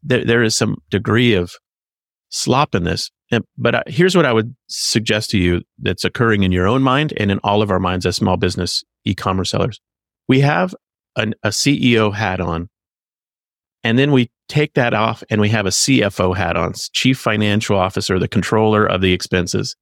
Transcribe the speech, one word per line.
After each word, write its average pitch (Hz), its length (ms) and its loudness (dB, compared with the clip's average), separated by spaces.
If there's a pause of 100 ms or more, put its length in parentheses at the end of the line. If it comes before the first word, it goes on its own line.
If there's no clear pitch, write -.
there, 127 220 0
there 117 180 4
is 110 120 0
some - 220 -2 (120)
degree 110 440 2
of 87 200 -2 (760)
slop - 460 0
in 90 80 0
this. - 280 -4 (200)
And, 117 120 0 (140)
but 123 180 0
I, 120 120 -2
here's 175 280 2
what 165 100 4
I 127 80 2
would 113 220 0 (120)
suggest - 640 -2
to 110 60 0
you 87 240 2 (180)
that's - 240 -4
occurring 110 400 0
in 92 80 2
your 90 160 2
own 127 140 2
mind 135 360 0
and 101 140 0
in 98 120 0
all 104 180 2
of 104 100 0
our 92 80 0
minds 90 260 -2
as 90 120 -2
small 92 200 2
business 90 460 -4 (220)
e-commerce 92 460 -4
sellers. - 280 -4 (480)
We 131 140 4
have 175 340 0 (400)
an, 110 180 -4 (100)
a 104 80 -2
C 139 300 0
E 120 180 4
O 107 120 2
hat 101 280 -4
on, 87 300 -4 (1120)
and 113 140 2
then 143 140 2
we 123 180 2 (180)
take 151 260 -2
that 120 200 0
off 113 360 -2
and 107 120 0
we 104 80 2
have 107 160 0
a 90 60 -2
C 127 320 2
F 98 160 -2
O 92 140 2
hat 87 220 -2
on, 85 160 -2
s-, - 180 -12
Chief - 280 0
Financial 107 600 0
Officer, 95 420 0
the 87 80 -2
controller 107 580 2
of 92 160 0
the 92 120 4
expenses. 92 680 -2